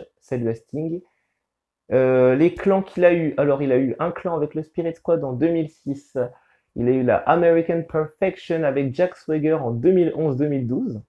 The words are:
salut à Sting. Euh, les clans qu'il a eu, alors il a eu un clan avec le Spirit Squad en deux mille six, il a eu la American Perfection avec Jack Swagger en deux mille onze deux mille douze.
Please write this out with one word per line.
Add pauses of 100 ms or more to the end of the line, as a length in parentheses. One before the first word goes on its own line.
(180)
salut
à
Sting. (920)
Euh,
les
clans
qu'il
a
eu,
alors
il
a
eu
un
clan
avec
le
Spirit
Squad
en
deux
mille
six, (600)
il
a
eu
la
American
Perfection
avec
Jack
Swagger
en
deux
mille
onze
deux
mille
douze.